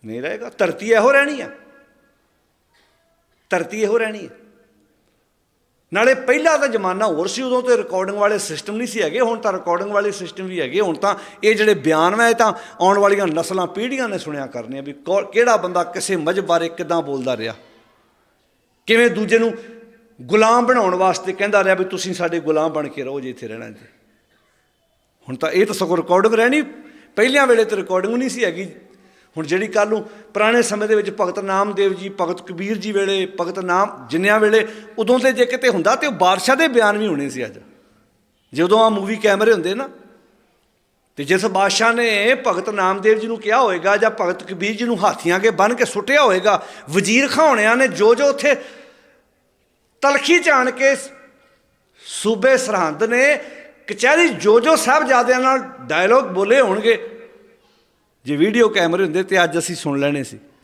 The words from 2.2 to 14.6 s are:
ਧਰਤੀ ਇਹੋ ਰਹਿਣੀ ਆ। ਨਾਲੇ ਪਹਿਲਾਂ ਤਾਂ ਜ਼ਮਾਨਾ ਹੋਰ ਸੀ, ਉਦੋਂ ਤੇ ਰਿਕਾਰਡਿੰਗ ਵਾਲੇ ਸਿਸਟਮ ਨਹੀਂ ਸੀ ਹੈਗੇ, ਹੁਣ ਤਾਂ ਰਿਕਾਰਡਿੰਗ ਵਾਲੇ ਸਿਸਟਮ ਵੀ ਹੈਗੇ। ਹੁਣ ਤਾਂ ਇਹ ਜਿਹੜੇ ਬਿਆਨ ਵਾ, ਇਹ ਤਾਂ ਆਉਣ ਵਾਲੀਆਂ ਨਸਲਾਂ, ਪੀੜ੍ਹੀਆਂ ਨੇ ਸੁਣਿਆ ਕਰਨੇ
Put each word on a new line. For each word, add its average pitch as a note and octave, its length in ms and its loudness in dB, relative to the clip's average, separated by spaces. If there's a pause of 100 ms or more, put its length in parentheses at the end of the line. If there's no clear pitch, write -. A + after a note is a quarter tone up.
ਧਰਤੀ F#3 320 -4
ਇਹੋ G#3+ 160 0
ਰਹਿਣੀ G#3+ 280 -4
ਆ। B2 40 -16 (1600)
ਨਾਲੇ A#3 200 4
ਪਹਿਲਾਂ D4 460 0
ਤਾਂ C#4 80 -2
ਜ਼ਮਾਨਾ G#3 400 -2
ਹੋਰ E3+ 200 -2
ਸੀ, G3+ 140 -8
ਉਦੋਂ B3+ 200 -2
ਤੇ B3 160 2
ਰਿਕਾਰਡਿੰਗ F#3+ 400 -4
ਵਾਲੇ G#3 200 2
ਸਿਸਟਮ F3+ 380 -8
ਨਹੀਂ A#3+ 120 -6
ਸੀ G#3+ 140 -6
ਹੈਗੇ, E3+ 180 -2
ਹੁਣ A3+ 200 0
ਤਾਂ A3 140 -2
ਰਿਕਾਰਡਿੰਗ F#3 380 -4
ਵਾਲੇ G3+ 200 -2
ਸਿਸਟਮ F#3+ 340 -12
ਵੀ F#3 160 -6
ਹੈਗੇ। C#3+ 200 -2
ਹੁਣ E3+ 160 -2
ਤਾਂ G3 180 -2 (280)
ਇਹ G#3+ 120 4
ਜਿਹੜੇ G#3+ 180 2
ਬਿਆਨ D#3+ 420 2
ਵਾ, A#3 140 4
ਇਹ A3+ 60 2
ਤਾਂ A3 180 2 (280)
ਆਉਣ G3 160 4
ਵਾਲੀਆਂ G3+ 300 2
ਨਸਲਾਂ, E3+ 400 -2
ਪੀੜ੍ਹੀਆਂ A#3+ 420 -6
ਨੇ G3 80 -6
ਸੁਣਿਆ D3 280 -8
ਕਰਨੇ B2 340 -12